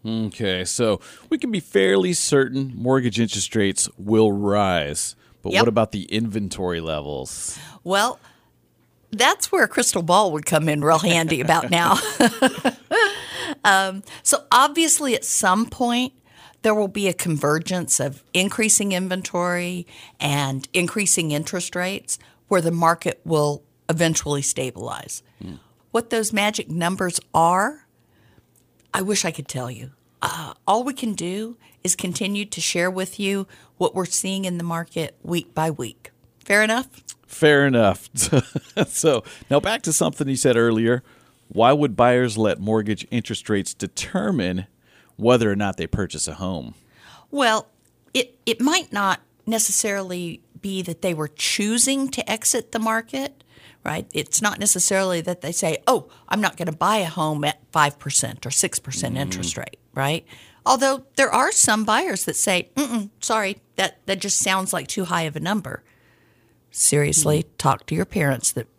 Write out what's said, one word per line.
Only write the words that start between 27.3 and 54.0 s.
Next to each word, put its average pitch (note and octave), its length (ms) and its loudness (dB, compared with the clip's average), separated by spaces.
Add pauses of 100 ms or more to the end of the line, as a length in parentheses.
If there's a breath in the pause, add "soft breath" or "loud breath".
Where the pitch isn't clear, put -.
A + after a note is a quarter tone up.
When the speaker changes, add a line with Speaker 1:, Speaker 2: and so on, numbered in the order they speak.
Speaker 2:
are, F#3 540 2 (1040 soft breath)
I F#3+ 80 0
wish F#3+ 240 0
I E3 60 0
could C#3+ 160 -12
tell B2+ 220 -6
you. B2 220 -14 (300)
Uh, - 320 -6 (140)
all A3 160 2
we C4 100 -4
can A#3 200 -4
do G3+ 440 -6 (260 soft breath)
is F3+ 120 -2
continue G3+ 500 -4
to F#3 160 -10
share F3 280 0
with F#3 300 -6
you G3 280 -2 (300 soft breath)
what F3+ 160 0
we're F3+ 120 -2
seeing F#3+ 400 -4
in F3+ 120 -4
the E3+ 60 -6
market E3 600 -6
week E3+ 300 -4
by D#3+ 160 0
week. C3 420 -10 (280)
Fair G#3 240 2
enough? A3+ 240 0 (400)
Speaker 1:
Fair C#3+ 400 6
enough. A2+ 460 4
<laughs> - 720 0
So C3+ 360 0 (260 loud breath)
now C#3+ 100 4
back G3+ 240 -2
to D#3 100 -2
something D3+ 340 0
you C3+ 80 0
said B2+ 220 4
earlier. A#2 460 4 (500 soft breath)
Why A#2 200 6
would C#3+ 240 0
buyers B2 400 4
let G#2+ 240 0
mortgage G#2+ 500 0
interest A#2 380 -6
rates G2+ 240 0
determine G#2+ 960 -4 (500 soft breath)
whether A2+ 340 4
or G2 60 0
not G2+ 180 -2
they E2 100 -6
purchase F2 440 -4
a D2 60 -10
home? E2 400 -8 (540 soft breath)
Speaker 2:
Well, A3+ 380 0 (460)
it, - 320 -2
it A#3 160 -2
might D#4 320 0
not G3 260 0 (260)
necessarily G3 920 -4 (220)
be F#3+ 220 -6
that F3 180 -8
they F3+ 120 -2
were D#3 140 -4
choosing A#3+ 840 -2
to - 200 -6
exit A3 400 -2
the A3+ 80 -4
market, A3+ 640 -4 (400 soft breath)
right? - 300 -6